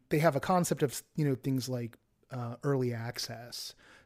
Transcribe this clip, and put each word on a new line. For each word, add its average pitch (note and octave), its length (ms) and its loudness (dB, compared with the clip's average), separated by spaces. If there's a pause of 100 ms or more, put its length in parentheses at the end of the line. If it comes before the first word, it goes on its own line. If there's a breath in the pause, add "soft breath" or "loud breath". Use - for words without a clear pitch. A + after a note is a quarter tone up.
they D#3 100 2
have D3+ 180 4
a C#3 40 -2
concept F3+ 420 2
of, C3+ 200 0 (140)
you D3+ 100 2
know, C3+ 80 4
things C3 340 0
like, A#2+ 300 -6 (320)
uh, A#2+ 320 -6
early C3 300 2
access. A#2 840 -8 (320 loud breath)